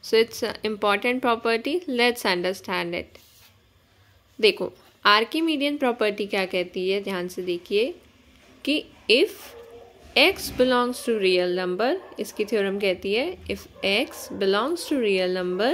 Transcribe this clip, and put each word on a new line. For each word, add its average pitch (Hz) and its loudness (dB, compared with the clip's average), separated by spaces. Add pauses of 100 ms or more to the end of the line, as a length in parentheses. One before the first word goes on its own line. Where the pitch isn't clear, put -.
So - 2
it's 226 0
an - -6
important 214 0
property. 233 0 (140)
Let's 240 2
understand 180 -2
it. - -10 (1200)
देखो, 196 4 (340)
Archimedean 285 2
property 214 0
क्या 196 0
कहती 185 -2
है, 196 0
ध्यान 185 -4
से 180 -10
देखिए 202 -2 (720)
कि 285 -2 (260)
if 302 6 (840)
x 330 2 (100)
belongs 247 0
to 233 0
real 180 2
number, 190 -2 (220)
इसकी 214 -6
थ्योरम 202 -2
कहती 190 -2
है, 320 -2
if - -8 (200)
x 202 -2
belongs 208 0
to 285 0
real 185 0
number 185 0